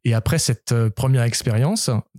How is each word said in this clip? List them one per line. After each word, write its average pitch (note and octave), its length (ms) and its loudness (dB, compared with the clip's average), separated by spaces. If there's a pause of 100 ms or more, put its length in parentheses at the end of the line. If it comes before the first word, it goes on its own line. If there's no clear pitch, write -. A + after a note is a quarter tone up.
Et A#2+ 80 2
après C3 280 0
cette, - 320 -2
euh, A2+ 180 2
première C3 320 0
expérience, A#2+ 640 -2 (300)